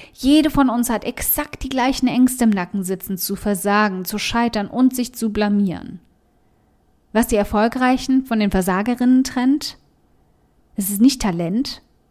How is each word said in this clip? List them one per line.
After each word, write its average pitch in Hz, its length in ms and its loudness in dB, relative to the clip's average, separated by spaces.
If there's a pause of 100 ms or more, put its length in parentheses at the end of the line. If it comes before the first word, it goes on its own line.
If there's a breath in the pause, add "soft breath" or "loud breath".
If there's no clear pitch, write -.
(140 loud breath)
Jede 294 380 4
von 277 180 4
uns 240 220 0
hat 214 120 -4
exakt - 600 -6
die 262 60 -6
gleichen 262 380 0
Ängste 254 360 2
im 220 80 4
Nacken 190 320 -2
sitzen, 185 340 -6
zu 196 180 -6
versagen, 202 680 -2
zu 208 140 -6
scheitern 226 480 -2
und 254 280 2
sich 247 200 -4
zu 226 160 -2
blamieren. 202 680 -2 (1120)
Was 220 160 2
die 233 80 0
Erfolgreichen 254 920 0
von 226 140 -2
den 208 120 2
Versagerinnen 233 720 2
trennt? 262 540 -2 (1000)
Es 190 140 -4
ist 202 120 0
nicht 262 200 4
Talent, 180 600 -4 (300)